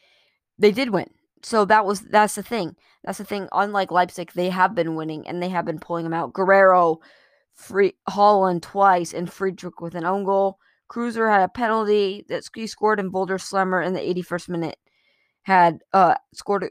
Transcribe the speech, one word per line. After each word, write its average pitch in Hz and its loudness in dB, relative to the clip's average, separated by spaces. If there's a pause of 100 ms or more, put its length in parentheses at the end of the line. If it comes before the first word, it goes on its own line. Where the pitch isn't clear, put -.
(580)
they 208 4
did 240 -2
win. 180 -2 (320)
So 214 0
that 214 4
was, 190 -2
that's 214 0
the 196 -10
thing. 190 -8 (260)
That's 190 -10
the 202 -14
thing. 202 -8
Unlike 202 -2
Leipzig, 180 -2
they 180 -2
have 185 0
been 165 -2
winning, 156 -8
and 175 -8
they 180 -6
have 175 -4
been 160 -8
pulling 170 -8
them 165 -6
out. 151 -6
Guerrero, 185 4 (520)
Fre-, 196 -2 (120)
Haaland 190 2
twice, 190 2
and 175 -8
Friedrich 185 -8
with 170 -12
an 165 -8
own 196 -2
goal. 196 0 (300)
Kreuzer 226 -4
had 202 4
a 185 0
penalty 208 -2
that - -8
he 226 -10
scored, 214 -2
and 185 -6
Volder 190 -4
Slemmer 185 -2
in 180 -4
the 180 -4
eighty-first 180 -6
minute 165 -8 (640)
had, 175 2 (120)
uh, 185 4 (180)
scored. 196 -4